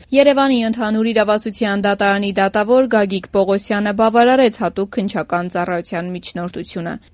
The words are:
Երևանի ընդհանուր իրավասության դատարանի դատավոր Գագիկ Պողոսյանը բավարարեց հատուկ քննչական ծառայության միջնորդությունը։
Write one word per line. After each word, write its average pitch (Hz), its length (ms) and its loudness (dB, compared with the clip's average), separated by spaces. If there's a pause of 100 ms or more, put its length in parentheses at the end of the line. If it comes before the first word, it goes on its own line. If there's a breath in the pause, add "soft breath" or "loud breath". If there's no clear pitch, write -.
(140)
Երևանի 269 460 4 (100)
ընդհանուր 220 400 -2
իրավասության 208 760 -2
դատարանի 202 420 0 (100)
դատավոր 214 540 2
Գագիկ 196 440 0
Պողոսյանը 202 640 0
բավարարեց 233 600 4
հատուկ 190 360 -4
քննչական 180 560 -4
ծառայության 175 600 -4
միջնորդությունը։ 175 800 -10 (200 soft breath)